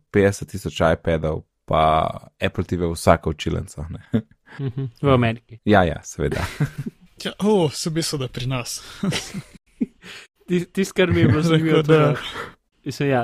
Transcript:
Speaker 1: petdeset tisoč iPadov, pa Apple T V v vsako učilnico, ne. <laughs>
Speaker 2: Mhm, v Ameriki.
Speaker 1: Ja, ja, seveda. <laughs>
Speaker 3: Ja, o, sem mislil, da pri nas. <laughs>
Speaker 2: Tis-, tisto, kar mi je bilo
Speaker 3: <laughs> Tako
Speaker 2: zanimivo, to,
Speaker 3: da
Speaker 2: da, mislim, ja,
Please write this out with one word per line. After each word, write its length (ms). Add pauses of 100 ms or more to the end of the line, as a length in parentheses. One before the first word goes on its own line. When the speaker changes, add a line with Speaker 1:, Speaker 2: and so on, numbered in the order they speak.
Speaker 1:
petdeset 420
tisoč 340
iPadov, 600 (160)
pa 220 (540)
Apple 280
T 100
V 80
v 100
vsako 380
učilnico, 560
ne. 160 (100)
<laughs> 100 (320)
Speaker 2:
Mhm, 300 (120)
v 140
Ameriki. 520
Speaker 1:
Ja, 200
ja, 180
seveda. 420 (160)
<laughs> 360 (240)
Speaker 3:
Ja, 200
o, 320
sem 240
mislil, 240
da 100
pri 180
nas. 360 (180)
<laughs> 560 (840)
Speaker 2:
Tis-, 260
tisto, 260
kar 140
mi 120
je 60
bilo 160
Speaker 3:
<laughs> 0
Tako 60
Speaker 2:
zanimivo, 280
to, 80
Speaker 3:
da 140
Speaker 2:
da, 160 (720)
mislim, 220
ja, 160